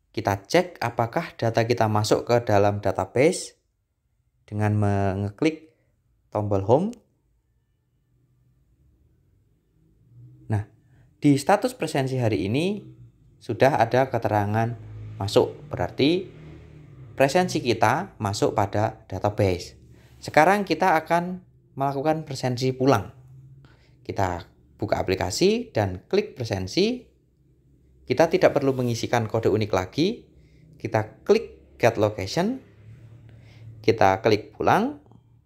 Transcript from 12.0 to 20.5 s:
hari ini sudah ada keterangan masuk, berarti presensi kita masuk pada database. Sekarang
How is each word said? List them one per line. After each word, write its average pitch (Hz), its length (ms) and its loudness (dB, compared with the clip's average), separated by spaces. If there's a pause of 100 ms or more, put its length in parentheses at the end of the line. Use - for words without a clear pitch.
hari 104 320 0
ini 175 400 -4 (480)
sudah 127 400 2
ada 123 320 2
keterangan 107 640 0 (480)
masuk, - 320 2 (160)
berarti 147 560 -2 (880)
presensi 175 480 2
kita 120 560 0
masuk 107 400 -2
pada 104 480 -2
database. 95 720 -2 (400)
Sekarang 190 480 4